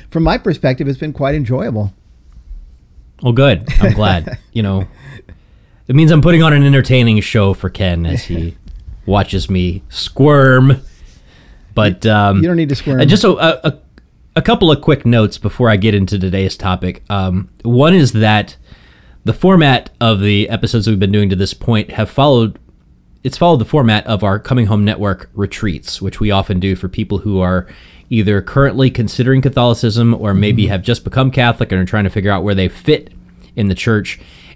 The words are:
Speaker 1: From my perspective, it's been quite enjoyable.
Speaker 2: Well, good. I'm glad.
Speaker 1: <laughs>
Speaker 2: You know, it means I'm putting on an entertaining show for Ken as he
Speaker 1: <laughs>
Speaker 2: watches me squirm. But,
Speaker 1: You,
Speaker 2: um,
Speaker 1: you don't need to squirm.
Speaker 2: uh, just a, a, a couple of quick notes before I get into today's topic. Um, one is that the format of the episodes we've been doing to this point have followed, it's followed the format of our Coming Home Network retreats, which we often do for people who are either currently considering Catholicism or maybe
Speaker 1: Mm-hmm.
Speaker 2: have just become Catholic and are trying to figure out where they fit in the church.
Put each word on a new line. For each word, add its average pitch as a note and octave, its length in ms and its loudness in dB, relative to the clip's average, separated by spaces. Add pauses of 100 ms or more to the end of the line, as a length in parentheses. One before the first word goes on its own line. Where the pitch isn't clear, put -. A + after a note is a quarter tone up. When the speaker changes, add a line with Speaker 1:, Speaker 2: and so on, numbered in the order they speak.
Speaker 1:
From E3 140 -2
my F#3 160 0
perspective, C#3+ 480 -2
it's C3+ 100 -4
been D#3 160 -8
quite C#3+ 220 -2
enjoyable. B2 580 -4 (1300)
Speaker 2:
Well, B2 120 0
good. B2+ 340 2 (140)
I'm F#3+ 120 2
glad. G2 500 -2
Speaker 1:
<laughs> - 100 -20
Speaker 2:
You A2+ 100 -2
know, G2 220 -2 (1040)
it C3 80 0
means D#3+ 160 6
I'm D#3 100 6
putting E3 220 4
on D#3 80 4
an C#3+ 140 4
entertaining B2+ 560 2
show G2 320 0
for F#2 160 -6
Ken E2+ 360 -2
as G2+ 200 -4
he E2+ 320 -8 (240)
Speaker 1:
<laughs> - 240 -20
Speaker 2:
watches G2 440 -2
me F2+ 380 -2
squirm. C3+ 960 4 (920)
But, G2+ 300 0
Speaker 1:
You, A2+ 80 2
Speaker 2:
um, G2+ 300 2
Speaker 1:
you D#3+ 80 2
don't F3 80 0
need D#3+ 100 0
to C#3 80 -4
squirm. C3 240 -4
Speaker 2:
uh, A#2+ 60 4
just F3 180 4
a, G3+ 80 4 (340)
a, D3 140 -2 (560)
a D#3+ 60 0
couple A3+ 300 2
of C#3+ 100 2
quick - 240 0
notes A#2 320 2
before A2+ 320 0
I G#2+ 80 4
get G#2 180 0
into G2 240 -2
today's F#2+ 380 -2
topic. F2+ 520 -6
Um, F#2+ 400 -4 (140)
one B2+ 300 2
is D#3 180 4
that G#2+ 460 0 (640)
the C3+ 80 -2
format D#3 580 2 (120)
of A2+ 180 2
the G2+ 300 0
episodes A2 380 -2
we've G#2+ 120 0
been G2 140 0
doing G#2 160 2
to F#2+ 80 0
this G2 160 -4
point - 380 -2
have A2 180 -4
followed, C3 500 0 (640)
it's - 140 -8
followed E3+ 240 2
the G#2+ 40 -2
format A2+ 400 0
of G#2+ 180 -4
our G2 140 -2
Coming A#2+ 280 -2
Home G#2 180 0
Network G2+ 500 -4
retreats, - 680 -8
which F#2+ 180 -8
we G#2+ 120 0
often G2 280 -2
do F#2+ 160 -2
for F2+ 140 -8
people G2+ 300 -6
who F#2+ 200 -2
are F2+ 280 -2 (420)
either G#2 320 0
currently C3 500 0
considering B2+ 500 0
Catholicism A#2 720 0
or G2+ 200 -2
maybe G#2 300 2
Speaker 1:
Mm-hmm. F#2+ 80 0
Speaker 2:
have F#2+ 100 -4
just - 240 -4
become C3+ 260 -2
Catholic A#2 400 0
and F#2 80 0
are F#2 60 0
trying G#2 180 -2
to F#2+ 60 -2
figure G2+ 220 -2
out F#2+ 120 -2
where G2+ 120 -2
they F#2 120 0
fit - 460 -4 (420)
in G#2 140 -2
the F#2 60 -2
church. - 440 -4 (360)